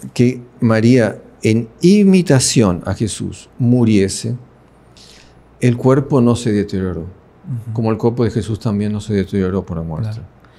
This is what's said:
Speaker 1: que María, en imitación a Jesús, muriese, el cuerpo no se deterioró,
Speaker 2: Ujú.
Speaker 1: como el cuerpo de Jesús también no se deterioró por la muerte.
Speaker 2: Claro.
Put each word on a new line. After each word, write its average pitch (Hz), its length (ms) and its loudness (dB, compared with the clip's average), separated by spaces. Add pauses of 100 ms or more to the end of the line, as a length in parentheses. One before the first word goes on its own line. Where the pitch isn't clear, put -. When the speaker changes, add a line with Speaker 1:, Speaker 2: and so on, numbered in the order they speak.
(140)
Speaker 1:
que 123 280 0 (180)
María, 113 600 2 (220)
en 113 260 0 (120)
imitación 165 1040 4
a 92 100 -4
Jesús, 101 540 -8 (100)
muriese, 117 800 2 (1200)
el 120 160 2
cuerpo 135 440 2
no 120 160 2
se 117 160 -2
deterioró, 95 500 -4
Speaker 2:
Ujú. 110 720 -14
Speaker 1:
como 110 180 -2
el 110 80 -2
cuerpo 120 260 0
de 107 60 0
Jesús 107 300 -4
también 104 320 -4
no 104 80 -6
se 104 140 -6
deterioró 95 500 -2
por 87 140 -10
la 82 40 -6
muerte. 82 280 -6
Speaker 2:
Claro. 110 120 -12 (360)